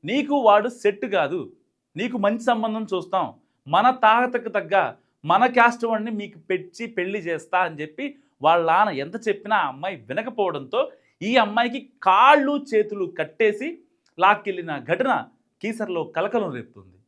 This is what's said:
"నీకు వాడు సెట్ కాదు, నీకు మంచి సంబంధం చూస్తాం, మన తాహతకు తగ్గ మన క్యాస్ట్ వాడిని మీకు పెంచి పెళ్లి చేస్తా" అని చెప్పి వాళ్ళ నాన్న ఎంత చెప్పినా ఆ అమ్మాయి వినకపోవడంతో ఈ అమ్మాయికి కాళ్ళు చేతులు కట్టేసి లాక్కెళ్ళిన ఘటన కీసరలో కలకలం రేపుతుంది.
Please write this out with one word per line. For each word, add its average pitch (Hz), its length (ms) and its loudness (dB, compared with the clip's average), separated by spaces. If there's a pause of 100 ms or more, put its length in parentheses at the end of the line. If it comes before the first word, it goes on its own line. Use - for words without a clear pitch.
"నీకు 269 300 0
వాడు 214 340 4
సెట్ 208 360 -2
కాదు, 165 480 -2 (440)
నీకు 240 200 -4
మంచి 214 260 0
సంబంధం 220 400 -2
చూస్తాం, 185 500 -4 (340)
మన 202 240 4
తాహతకు 240 580 2
తగ్గ 175 440 0 (320)
మన 190 200 4
క్యాస్ట్ 240 400 2
వాడిని 220 260 -4
మీకు 202 280 -10
పెంచి 185 480 -6
పెళ్లి 196 320 -6
చేస్తా" 175 400 -2
అని 160 220 -2
చెప్పి 262 340 -10 (260)
వాళ్ళ 165 300 4
నాన్న 196 200 4
ఎంత 165 360 -6
చెప్పినా 208 280 -2
ఆ 175 120 0
అమ్మాయి 156 280 -10
వినకపోవడంతో 180 960 -4 (300)
ఈ 220 140 -2
అమ్మాయికి 233 540 0 (140)
కాళ్ళు 277 640 4 (100)
చేతులు 208 420 -2
కట్టేసి 214 640 -2 (400)
లాక్కెళ్ళిన 185 580 0
ఘటన 160 480 -2 (360)
కీసరలో 208 420 -6
కలకలం 180 500 -4
రేపుతుంది. 98 420 -16 (120)